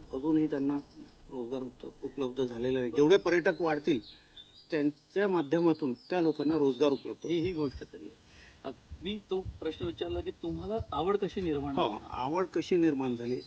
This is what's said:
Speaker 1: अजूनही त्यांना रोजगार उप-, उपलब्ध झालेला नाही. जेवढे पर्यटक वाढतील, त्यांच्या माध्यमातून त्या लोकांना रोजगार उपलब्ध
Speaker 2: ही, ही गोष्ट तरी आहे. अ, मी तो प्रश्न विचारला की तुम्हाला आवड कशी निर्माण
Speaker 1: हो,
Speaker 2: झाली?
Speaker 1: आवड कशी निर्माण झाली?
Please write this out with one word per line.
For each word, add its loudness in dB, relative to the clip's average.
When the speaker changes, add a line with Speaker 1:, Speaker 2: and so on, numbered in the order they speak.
Speaker 1:
अजूनही 2
त्यांना 0
रोजगार -6
उप-, -14
उपलब्ध -2
झालेला -2
नाही. 0
जेवढे 6
पर्यटक 2
वाढतील, 2
त्यांच्या 0
माध्यमातून 2
त्या -4
लोकांना 2
रोजगार 4
उपलब्ध -4
Speaker 2:
ही, 0
ही 0
गोष्ट -4
तरी -16
आहे. -16
अ, -6
मी -4
तो 0
प्रश्न -6
विचारला -4
की -6
तुम्हाला -6
आवड 2
कशी -2
निर्माण -2
Speaker 1:
हो, 2
Speaker 2:
झाली? -6
Speaker 1:
आवड -2
कशी 0
निर्माण 2
झाली? -4